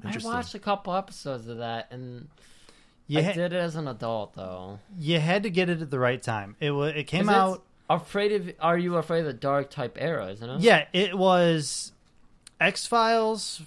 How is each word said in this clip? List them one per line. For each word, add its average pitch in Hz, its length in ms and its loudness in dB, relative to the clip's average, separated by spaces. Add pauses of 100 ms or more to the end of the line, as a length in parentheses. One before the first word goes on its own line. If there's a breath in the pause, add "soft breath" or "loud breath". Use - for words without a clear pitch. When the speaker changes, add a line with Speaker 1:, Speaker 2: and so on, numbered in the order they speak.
Speaker 1:
I - 60 -10
Speaker 2:
Interesting. 226 240 -4
Speaker 1:
watched 240 220 -6
a 208 40 -10
couple 202 360 -2
episodes 139 540 -6
of 117 100 -10
that, 117 320 -6
and 123 380 -14 (800 soft breath)
Speaker 3:
You 151 140 2
Speaker 1:
I - 20 4
Speaker 3:
ha- 190 100 2
Speaker 1:
did 170 200 -2
it 180 40 -2
as 170 200 -2
an 156 120 -4
adult, 113 460 -4
though. 92 440 -10 (200)
Speaker 3:
You 160 220 2
had 175 240 2
to 220 60 -2
get 180 180 2
it 170 140 -2
at 147 80 -8
the 139 80 -2
right 127 240 2
time. 107 380 -4
It 147 120 0
wa-, 143 120 0
it 151 220 -2
came 190 200 0
Speaker 1:
'Cause 208 80 4
it's - 20 6 (220)
Speaker 3:
out - 60 -20 (260)
Speaker 1:
Afraid 202 420 0
of, 180 280 -2
Are 170 160 4
You 175 200 0
Afraid 165 240 0
of 160 60 -2
the 143 60 -4
Dark 139 380 0
type 127 280 -6
era, 135 300 -2
isn't 107 220 -10
it? 139 100 -4
Speaker 3:
Yeah, 180 320 8
it 185 240 2
was 175 760 2 (680)
X-Files 220 1080 2